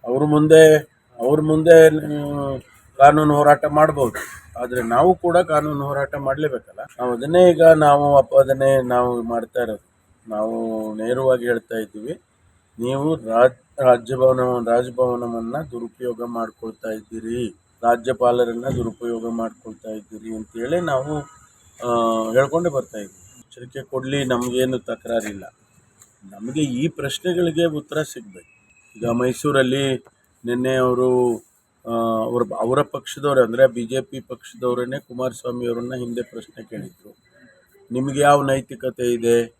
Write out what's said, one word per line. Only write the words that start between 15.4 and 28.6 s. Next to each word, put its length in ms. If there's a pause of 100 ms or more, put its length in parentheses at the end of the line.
ದುರುಪಯೋಗ 540
ಮಾಡ್ಕೊಳ್ತಾ 640
ಇದ್ದೀರಿ, 600 (340)
ರಾಜ್ಯಪಾಲರನ್ನ 840 (100)
ದುರುಪಯೋಗ 540
ಮಾಡ್ಕೊಳ್ತಾ 600
ಇದ್ದೀರಿ 460
ಅಂತೇಳಿ 440
ನಾವು, 380 (680)
ಆ, 480
ಹೇಳ್ಕೊಂಡೇ 380
ಬರ್ತಾ 280
ಇದ್ದೀವಿ. 400
ಎಚ್ಚರಿಕೆ 440
ಕೊಡ್ಲಿ, 420
ನಮಗೇನು 540
ತಕರಾರಿಲ್ಲ. 760 (800)
ನಮಗೆ 280
ಈ 280
ಪ್ರಶ್ನೆಗಳಿಗೆ 760
ಉತ್ತರ 380
ಸಿಗ್ಬೇಕು. 480 (480)